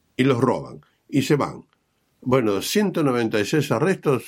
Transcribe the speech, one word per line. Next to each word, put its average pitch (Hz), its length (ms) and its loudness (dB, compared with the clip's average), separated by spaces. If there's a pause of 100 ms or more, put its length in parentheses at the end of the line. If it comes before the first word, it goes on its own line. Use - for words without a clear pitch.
(180)
y 131 60 2
los 131 180 2
roban, 85 400 -2 (260)
y 139 140 0
se 151 140 2
van. 78 280 -4 (560)
Bueno, 110 440 2
ciento 180 400 0
noventa 117 360 0
y 101 60 0
seis 151 260 -2
arrestos, 139 560 0